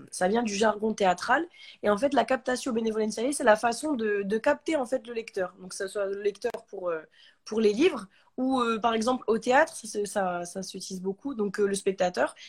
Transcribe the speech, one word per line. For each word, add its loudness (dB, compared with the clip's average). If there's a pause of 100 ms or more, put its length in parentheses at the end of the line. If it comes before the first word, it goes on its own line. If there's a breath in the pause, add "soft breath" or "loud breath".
(100)
ça 0
vient 2
du -2
jargon 2
théâtral. 2 (380 soft breath)
Et 4
en 4
fait, 0
la 4
captatio -2
benevolentiae, 0
c'est -4
la 8
façon -2
de, 0
de 0
capter, 0
en 0
fait, -4
le -10
lecteur. -6
Donc, -16
que -14
ce -6
soit -4
le -6
lecteur -2 (180)
pour, -8
euh, -2 (460)
pour -4
les 6
livres 2 (300)
ou, 0
euh, 0
par 2
exemple, 0
au 2
théâtre, 4
ça, -6
ça, -2
ça -8
s'utilise -10
beaucoup, -6
donc, -2
euh, 4
le -2
spectateur. 0 (140)